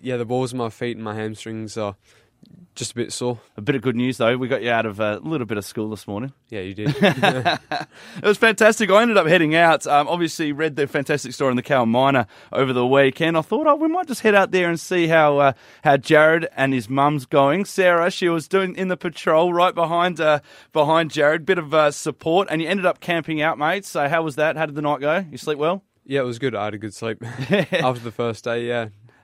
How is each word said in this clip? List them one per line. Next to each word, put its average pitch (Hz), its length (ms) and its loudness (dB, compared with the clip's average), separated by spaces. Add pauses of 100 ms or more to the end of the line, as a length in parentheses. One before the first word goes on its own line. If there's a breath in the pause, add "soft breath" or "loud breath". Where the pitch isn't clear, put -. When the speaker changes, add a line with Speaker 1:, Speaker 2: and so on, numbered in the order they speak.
Speaker 1:
yeah, 127 140 -6
the 120 80 -4
balls 123 280 -4
of 127 60 -8
my 117 100 -4
feet 117 280 -8
and 110 80 -12
my 104 100 -8
hamstrings 110 640 -10
are 104 180 -6 (800 soft breath)
just - 180 -10
a - 20 -14
bit 117 180 -6
sore. 123 260 -6 (180)
Speaker 2:
A - 40 -14
bit 135 160 -2
of 113 60 -6
good 123 140 -2
news, 123 200 -2
though. 123 220 2
We 127 100 -4
got 117 140 -4
you 120 80 -2
out 113 160 0
of 101 140 -8
a 104 180 -2
little 147 280 -6
bit 104 120 -4
of 98 60 -8
school 107 260 -6
this 107 180 -14
morning. 107 240 -8 (160)
Speaker 1:
Yeah, 107 120 -10
you 95 140 -10
did. 107 260 -4
Speaker 2:
<laughs> 151 580 0 (580 loud breath)
It 175 80 -8
was 208 140 2
fantastic. 220 520 4
I 202 120 6
ended 233 140 2
up 170 100 4
heading 156 280 4
out. 165 320 4
Um, 143 220 2
obviously, 160 440 -2
read 147 240 -4
the 143 100 0
fantastic 143 460 -4
story 135 180 0
in 123 60 0
the 127 60 -2
Cow 131 220 2
Miner 127 420 2 (260 loud breath)
over 131 200 0
the 123 140 2
weekend. 139 500 4
I 160 60 0
thought, 277 240 -2
"Oh, 285 100 6
we 311 120 0
might 349 200 -2
just 247 140 -8
head 214 120 4
out 190 160 4
there 180 180 2
and 170 100 -2
see 175 280 -2
how, 151 320 4
uh, 139 140 4 (320 loud breath)
how 147 120 6
Jared 156 600 4
and 135 160 0
his 120 160 -2
mum's 139 380 0
going." 147 380 2
Sarah, 180 460 2
she 185 180 -2
was 165 200 -2
doing 190 280 -2
in 185 120 -4
the 185 80 -2
patrol 175 560 0
right 175 220 2
behind, 170 460 0
uh, 151 200 2 (320 loud breath)
behind 156 380 2
Jared. 151 360 2
Bit 180 120 2
of, 147 140 -8
uh, 151 180 4
support. 160 600 -2
And 160 120 -2
you 156 60 -6
ended 185 180 0
up 165 140 -2
camping 160 400 -4
out, 151 180 -2
mate. 175 260 -2
So 143 240 -4
how 165 140 -2
was 151 140 -6
that? 151 200 0
How 160 100 -4
did 147 80 -8
the 147 80 -6
night 147 180 -2
go? 160 300 -2
You 135 80 -14
sleep 151 200 -6
well? 170 240 -2 (220)
Speaker 1:
Yeah, 139 160 -4
it 127 40 -2
was 120 140 -8
good. 123 160 -4
I 101 120 -4
had 104 80 -6
a 107 40 -10
good 101 160 -12
sleep 113 300 -8
<laughs> 113 160 -12
Speaker 2:
<laughs> 135 100 -10
Speaker 1:
after 147 500 -2
the 117 120 -12
first 117 320 -6
day, 120 220 -6
yeah. 120 220 -4 (360 soft breath)